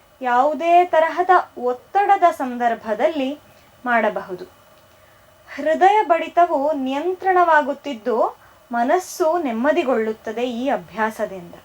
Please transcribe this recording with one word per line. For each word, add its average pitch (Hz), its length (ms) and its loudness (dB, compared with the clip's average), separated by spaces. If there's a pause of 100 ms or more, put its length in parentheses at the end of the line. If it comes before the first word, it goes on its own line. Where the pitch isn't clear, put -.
(220)
ಯಾವುದೇ 302 640 4
ತರಹದ 330 440 2 (300)
ಒತ್ತಡದ 381 720 0
ಸಂದರ್ಭದಲ್ಲಿ 254 1080 -2 (460)
ಮಾಡಬಹುದು. 196 600 -2 (1120)
ಹೃದಯ 339 480 2
ಬಡಿತವು 330 720 0
ನಿಯಂತ್ರಣವಾಗುತ್ತಿದ್ದು 294 1700 0 (320)
ಮನಸ್ಸು 320 640 0
ನೆಮ್ಮದಿಗೊಳ್ಳುತ್ತದೆ 240 1120 -2
ಈ 247 200 -4
ಅಭ್ಯಾಸದಿಂದ. 190 960 -6